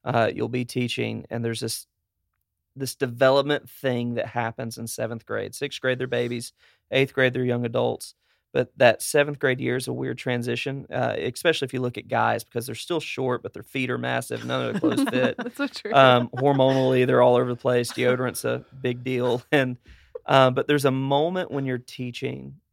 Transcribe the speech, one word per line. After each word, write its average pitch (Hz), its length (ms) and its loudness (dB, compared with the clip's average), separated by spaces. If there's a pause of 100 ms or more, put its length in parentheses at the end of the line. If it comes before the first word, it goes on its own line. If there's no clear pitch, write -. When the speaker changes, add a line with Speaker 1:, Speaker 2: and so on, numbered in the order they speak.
Speaker 1:
Uh, 117 300 2
you'll 113 160 -4
be 123 160 -4
teaching, 117 640 -4
and 117 120 -4
there's 117 180 -4
this, - 260 -6 (880)
this 135 200 -8
development 135 760 2
thing 120 460 -2
that 117 120 -4
happens 117 520 -6
in 117 80 -10
seventh 117 400 -8
grade. 107 280 -6
Sixth - 260 -8
grade, 127 180 -2
they're 127 80 -4
babies. 120 460 -4 (380)
Eighth 135 240 2
grade, 127 180 4
they're 127 120 -2
young 120 200 0
adults. 120 500 -4 (380)
But - 240 0
that 123 240 6
seventh 147 380 0
grade 131 220 0
year 123 160 -2
is 127 120 -6
a 123 60 -6
weird 123 240 -6
transition, 123 760 -4
uh, 120 240 -2
especially 143 500 0
if 127 60 -10
you 127 80 -4
look 135 160 -4
at - 120 -12
guys, 113 360 0
because 123 220 -6
they're 123 80 -10
still 165 260 -4
short, 127 420 -4
but - 120 -12
their - 80 -14
feet 127 280 -4
are 123 80 -2
massive. 123 460 -4
None 123 220 -2
of 117 80 -4
the 202 60 -4
clothes 277 240 0
fit. 254 320 0
Speaker 2:
<laughs> 240 60 -10
That's 240 140 -10
so 285 120 -4
true. - 260 -8
Speaker 1:
Um, 127 400 6
hormonally, 131 720 4
they're 123 160 4
all 123 140 6
over 123 120 2
the 123 80 -4
place. 123 360 0
Deodorant's 123 520 -2
a 123 200 -4 (180)
big 123 220 -4
deal. 123 420 -2
<laughs> - 60 -2
And, 127 260 2 (480)
uh, 135 240 8
but 131 160 0
there's 147 180 2
a 139 60 6
moment 143 600 0
when 139 140 -4
you're 127 140 -2
teaching 131 760 -10 (160)